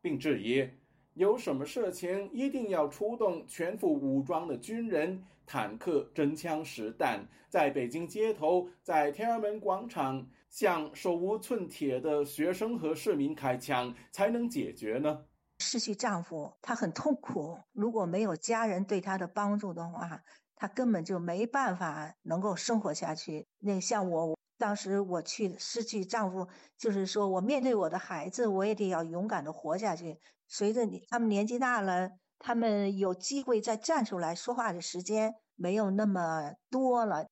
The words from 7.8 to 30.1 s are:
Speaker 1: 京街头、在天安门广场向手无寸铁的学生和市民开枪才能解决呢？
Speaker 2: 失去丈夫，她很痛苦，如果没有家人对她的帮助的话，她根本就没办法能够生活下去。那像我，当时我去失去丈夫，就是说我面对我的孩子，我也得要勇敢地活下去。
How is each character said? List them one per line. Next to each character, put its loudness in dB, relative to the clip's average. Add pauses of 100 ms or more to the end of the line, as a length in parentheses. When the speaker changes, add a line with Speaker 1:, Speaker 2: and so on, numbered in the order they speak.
Speaker 1:
京 -6
街 0
头、 2 (160)
在 4
天 -2
安 0
门 -2
广 -2
场 -2 (240)
向 2
手 0
无 0
寸 -4
铁 -2
的 2
学 0
生 -2
和 0
市 0
民 0
开 0
枪 -2 (200)
才 2
能 0
解 -2
决 -2
呢？ 0 (340)
Speaker 2:
失 -2
去 -2
丈 -2
夫， -8 (100)
她 -4
很 0
痛 2
苦， -6 (140)
如 0
果 0
没 2
有 2
家 0
人 2
对 2
她 -2
的 -2
帮 0
助 -4
的 -6
话， -8 (320)
她 -6
根 2
本 2
就 -2
没 0
办 0
法 -4
能 -2
够 0
生 2
活 -2
下 -4
去。 -6 (140)
那 0
像 0
我， 0 (180)
当 0
时 0
我 0
去 -2
失 -4
去 -2
丈 0
夫， -4 (300)
就 0
是 2
说 2
我 2
面 2
对 4
我 2
的 -2
孩 -6
子， 0
我 2
也 2
得 0
要 0
勇 -2
敢 -2
地 -6
活 -2
下 0
去。 -8 (340)